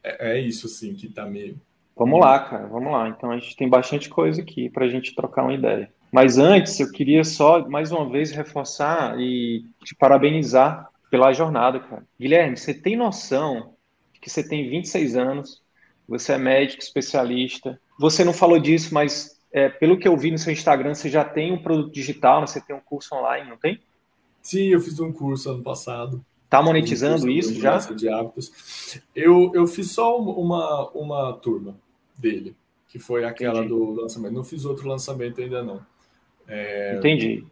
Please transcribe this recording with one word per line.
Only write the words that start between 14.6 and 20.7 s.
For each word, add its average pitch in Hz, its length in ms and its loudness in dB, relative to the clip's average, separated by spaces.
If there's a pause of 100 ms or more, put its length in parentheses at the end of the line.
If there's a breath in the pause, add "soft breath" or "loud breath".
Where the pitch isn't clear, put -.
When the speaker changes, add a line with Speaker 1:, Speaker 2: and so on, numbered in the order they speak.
Speaker 2:
vinte 170 160 -6
e - 40 -14
seis 143 260 -2
anos, 135 460 -4 (460)
você 120 260 -4
é 135 40 0
médico, 135 440 2
especialista. 127 1000 -4 (200)
Você 156 260 2
não 170 80 2
falou 170 260 6
disso, 156 340 0
mas, - 460 -2 (140)
é, 139 160 2
pelo 170 280 4
que 190 100 0
eu 170 100 6
vi 151 140 0
no 160 60 -4
seu 160 140 -4
Instagram, 143 440 0